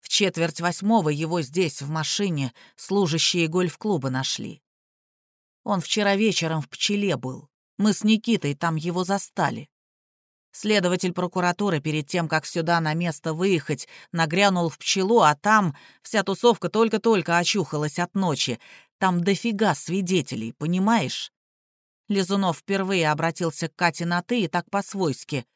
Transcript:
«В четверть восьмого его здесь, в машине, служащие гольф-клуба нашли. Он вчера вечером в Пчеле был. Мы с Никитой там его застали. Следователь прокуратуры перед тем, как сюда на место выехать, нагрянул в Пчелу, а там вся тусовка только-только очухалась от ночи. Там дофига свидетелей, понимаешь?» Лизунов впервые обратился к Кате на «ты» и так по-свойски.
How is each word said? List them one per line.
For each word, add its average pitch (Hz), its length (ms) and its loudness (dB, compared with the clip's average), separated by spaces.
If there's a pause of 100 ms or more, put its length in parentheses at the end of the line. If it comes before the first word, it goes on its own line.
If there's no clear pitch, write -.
«В - 80 -20
четверть 165 520 0
восьмого 190 500 2
его 160 320 -2
здесь, 147 400 -2
в 139 80 -8
машине, 156 600 -2 (220)
служащие 170 720 0
гольф-клуба 165 640 -2
нашли. 127 520 -6 (1000)
Он 196 180 -2
вчера 202 360 2
вечером 165 460 0
в 135 60 -10
Пчеле 202 480 -2
был. 127 320 -10 (280)
Мы 208 160 2
с - 100 -2
Никитой 214 520 2
там 160 220 -2
его 170 280 -2
застали. 165 640 -2 (840)
Следователь 180 600 0
прокуратуры 180 680 -2
перед 151 280 -4
тем, 170 200 -2
как 156 160 0
сюда 170 360 0
на 156 140 -2
место 165 400 -4
выехать, 170 540 0 (220)
нагрянул 175 580 2
в - 100 -8
Пчелу, 196 420 2
а 151 160 6
там 202 400 2 (260)
вся 202 220 -2
тусовка 196 440 2
только-только 214 720 2
очухалась 151 600 -2
от 175 160 -2
ночи. 160 440 0 (400)
Там 180 240 2
дофига 202 520 0
свидетелей, 165 760 -2
понимаешь?» 185 800 0 (760)
Лизунов 196 500 0
впервые 190 520 0
обратился 165 580 -2
к - 80 -12
Кате 170 280 0
на 175 180 -2
«ты» 240 200 0
и 175 60 -2
так 175 220 -4
по-свойски. 180 840 -4